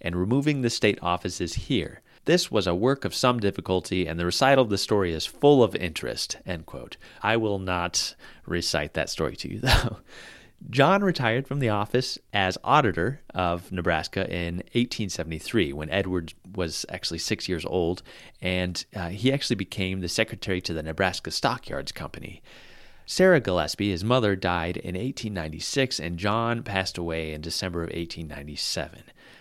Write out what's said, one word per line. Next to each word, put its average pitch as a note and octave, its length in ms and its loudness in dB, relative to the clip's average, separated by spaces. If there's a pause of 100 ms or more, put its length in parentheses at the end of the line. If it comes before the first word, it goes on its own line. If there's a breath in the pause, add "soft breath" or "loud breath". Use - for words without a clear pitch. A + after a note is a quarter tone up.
and F2 140 -4
removing C3+ 480 2
the A2+ 80 2
state - 320 2
offices F2 500 -2
here. - 480 -2 (240 soft breath)
This E3+ 240 4
was G#2 160 2
a F2 100 4
work B2+ 300 2
of - 80 -4
some B2 260 2
difficulty, F#2 680 0
and E2 120 -4
the F2 60 0
recital C3+ 380 6
of G#2+ 60 0
the G2 80 2
story F#2+ 360 2
is D#2+ 140 -4
full C#3+ 360 6
of F#2 120 4
interest," - 680 -6
end E2 200 -6
quote. - 320 -14 (240 loud breath)
I A2 160 4
will G#2 220 0
not F2 560 -2 (300 loud breath)
recite E2 500 -2
that - 140 -2
story - 280 -2
to - 160 -8
you, - 60 -8
<laughs> - 40 -4
though. - 340 4 (720 loud breath)
John D#3+ 320 6
retired C3+ 440 2
from C#3+ 120 -4
the B2 100 2
office G#2 480 0 (160)
as F#2+ 300 2
auditor A#2+ 580 2 (120)
of F2 380 -2
Nebraska F2 640 -2
in F2 300 -4 (100)
eighteen A#2+ 340 0
seventy-three, D#2+ 640 -2
when D2+ 200 -6
Edward F#2 420 -2 (220)
was E2+ 340 -4
actually E2+ 300 -6
six - 280 -4
years E2 160 -2
old, F2 380 2 (400 loud breath)
and, F2+ 420 -2 (120)
uh, F2 140 -4
he G2+ 220 0
actually C3 240 0
became F#2+ 460 -4
the F2 80 -4
secretary G2+ 520 -2
to F2 120 -6
the D#2+ 80 -4
Nebraska D#2+ 480 -2
Stockyards - 640 -4
Company. - 500 -12 (640 loud breath)
Sarah F#3 340 6
Gillespie, F#2+ 520 0
his F2 120 -2
mother, A2+ 320 4
died F2+ 420 0
in F2+ 200 -6
eighteen A2 360 -6
ninety-six, E2+ 640 -2
and E2 220 -4
John A#2 440 0
passed F#2+ 340 -2
away E2 340 -4
in D2+ 80 -8
December E2+ 440 -4
of - 100 -6
eighteen E2 340 -8
ninety-seven. C#2+ 760 -8 (380 loud breath)